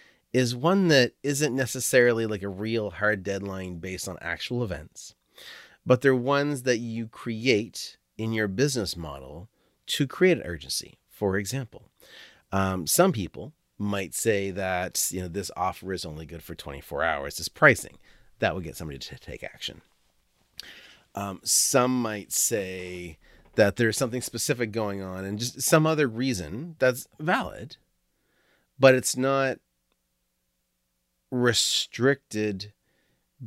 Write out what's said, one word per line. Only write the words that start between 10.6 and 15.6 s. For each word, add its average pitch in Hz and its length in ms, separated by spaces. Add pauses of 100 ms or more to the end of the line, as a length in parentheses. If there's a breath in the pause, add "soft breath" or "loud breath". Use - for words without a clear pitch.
For 98 260
example, 107 520 (640 loud breath)
um, 95 340
some 185 240
people 113 440 (220)
might 101 380
say 98 380
that, 92 580
you 92 100
know, 90 60
this 87 300
offer 92 360